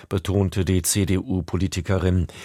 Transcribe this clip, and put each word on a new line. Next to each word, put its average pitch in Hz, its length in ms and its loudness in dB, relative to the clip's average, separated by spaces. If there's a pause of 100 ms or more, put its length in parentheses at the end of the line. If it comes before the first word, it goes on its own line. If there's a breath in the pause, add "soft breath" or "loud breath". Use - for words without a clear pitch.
(100)
betonte 95 560 0
die 92 160 2
C-D-U-Politikerin. 92 1400 0 (180 loud breath)